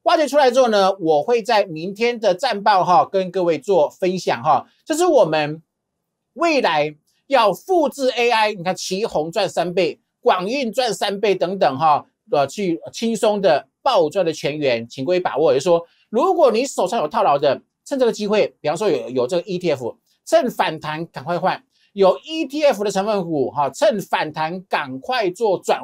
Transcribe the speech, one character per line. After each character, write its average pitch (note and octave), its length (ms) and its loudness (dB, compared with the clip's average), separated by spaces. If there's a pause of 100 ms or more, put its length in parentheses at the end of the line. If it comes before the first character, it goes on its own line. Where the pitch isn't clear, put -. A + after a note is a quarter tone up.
挖 E4+ 120 4
掘 D4+ 120 2
出 C4+ 80 -2
来 C#4 160 6
之 C4 80 4
后 B3 80 4
呢， G3 320 2
我 D#3 200 2
会 A#3+ 220 0
在 G#3 220 2
明 F3 280 -10
天 A#3 280 -2
的 G#3 120 2
战 G3+ 300 -4
报 G3+ 220 4
哈， D#3+ 260 6
跟 F#3 220 -2
各 F#3+ 100 -2
位 E3 160 0
做 E3+ 320 2
分 F#3+ 260 -2
享 D#3 240 -2
哈。 C#3 240 2 (200)
这 D#4 120 -4
是 F4 80 2
我 D4 200 6
们 D#3 360 -2 (760)
未 D#4 260 0
来 D#3 340 0 (320)
要 A3+ 260 2
复 D#4+ 360 0
制 C4 220 -4
A A#3+ 200 0
I， A3 240 0
你 F3+ 80 -12
看 F3+ 120 -4
奇 F#3 300 -6
宏 E3 280 -4
赚 G3 160 -2
三 F3 260 -4
倍， E3+ 260 -2 (200)
广 F#3+ 280 0
运 B3 220 -4
赚 A3+ 240 -2
三 G3+ 240 -4
倍 G3+ 160 0
等 F#3+ 240 -4
等 D3 180 0
哈， D3+ 300 0 (240)
呃， C#3+ 160 0
去 F3 340 -4 (120)
轻 A3+ 240 -4
松 G#3 240 0
的 E3 260 2 (160)
暴 G3+ 260 2
赚 F#3 160 -2
的 E3 80 -2
全 D3+ 240 -6
员， A#2+ 320 -2
请 C3 160 -10
各 D#3 60 -2
位 F#3 80 2
把 B2+ 200 -4
握。 D3+ 140 4
也 C3 60 2
就 - 20 0
是 C#3 40 -4
说， E3+ 200 2 (240)
如 D#4 240 2
果 D#4+ 200 4
你 A3+ 120 0
手 A3+ 220 -2
上 A#3 140 -4
有 D3+ 80 -2
套 G3+ 160 -2
牢 D3 120 4
的， C#3 240 0 (240)
趁 C#4 140 -6
这 B3+ 60 2
个 A3 80 2
机 G#3 140 -6
会， G3 340 0
比 D3 80 -4
方 D#3+ 80 0
说 G#3 140 0
有， A#2+ 180 -2
有 B2+ 180 -2
这 F3+ 80 -4
个 F3 100 0
E F3+ 140 -6
T F3 120 -2
F， B2 280 -4 (280)
趁 D#4 240 2
反 E3 280 -4
弹 D#3 280 -8
赶 C#3 180 -16
快 E3+ 140 -4
换， E3+ 260 -2 (300)
有 G3 240 4
E D#4+ 260 -8
T C#4 180 -6
F G#3+ 220 2
的 G3+ 60 -2
成 F#3+ 160 -2
分 G3+ 180 -2
股 C#3+ 260 -2
哈， C#3 200 -2
趁 C#4 320 0
反 E3+ 280 -4
弹 D#3+ 340 -6
赶 C3+ 360 -6
快 A3+ 300 -2
做 F#3+ 280 -2
转 - 260 -2